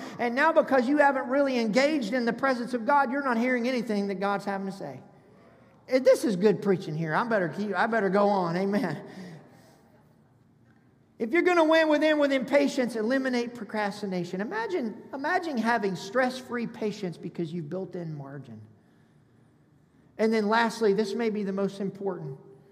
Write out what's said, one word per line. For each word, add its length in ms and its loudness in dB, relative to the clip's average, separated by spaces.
And 160 -2
now 160 4
because 340 4
you 120 2
haven't 320 4
really 300 2
engaged 540 2
in 120 0
the 80 0
presence 400 -2
of 120 -4
God, 240 4
you're 140 -2
not 140 0
hearing 320 0
anything 380 -2
that 120 -4
God's 240 -2
having 220 -4
to 80 -6
say. 260 -12
Eh, 120 2
this 260 4
is 100 0
good 260 4
preaching 320 0
here. 220 -2
I 80 2
better 240 0
keep, 260 -6
I 140 2
better 220 0
go 180 4
on. 300 0
Amen. 400 -2
If 140 -6
you're 100 4
gonna 220 6
win 240 6
within 320 4
with 140 2
impatience, 640 2
eliminate 580 -2
procrastination. 880 -4
Imagine, 600 -4
imagine 440 -2
having 380 0
stress-free 720 -4
patience 480 -6
because 380 -8
you've 160 -8
built 260 -8
in 220 -8
margin. 420 -14
And 160 2
then 160 2
lastly, 420 2
this 240 0
may 140 -2
be 140 -4
the 100 -4
most 260 -4
important. 580 -8